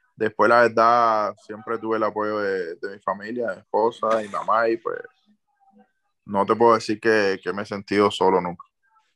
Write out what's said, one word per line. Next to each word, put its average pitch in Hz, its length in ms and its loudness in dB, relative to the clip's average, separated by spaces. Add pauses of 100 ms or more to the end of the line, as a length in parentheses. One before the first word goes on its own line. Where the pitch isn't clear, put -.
(160)
después, 107 340 0
la 120 140 6
verdad, 113 720 2 (100)
siempre 110 340 -10
tuve 110 200 -4
el 110 60 -2
apoyo 107 340 -4
de, 95 380 -6
de 98 200 -12
mi - 40 -20
familia, 107 480 -6
de 92 80 -8
mi 101 40 -20
esposa 110 640 -2
y 104 40 -12
mamá, 101 400 -2
y, 117 100 -2
pues, - 200 -8 (1300)
no 104 220 -2
te 110 100 2
puedo 117 180 6
decir 110 240 -2
que, 101 440 2
que 90 100 -4
me 98 100 -8
he 107 40 -14
sentido 101 440 0
solo 92 300 2
nunca. 87 240 -8 (520)